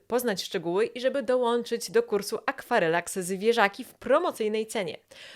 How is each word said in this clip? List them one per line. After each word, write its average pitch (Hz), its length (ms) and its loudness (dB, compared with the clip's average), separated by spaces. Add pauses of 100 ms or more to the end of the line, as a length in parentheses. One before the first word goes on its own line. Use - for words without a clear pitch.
poznać 233 360 -2
szczegóły 185 420 -2
i 233 160 -6
żeby 262 220 0
dołączyć 240 680 0
do 233 120 4
kursu 208 420 -2
Akwarelaks 175 720 0
Zwierzaki 196 680 2
w - 100 -18
promocyjnej 226 760 0
cenie. 196 300 -4 (380)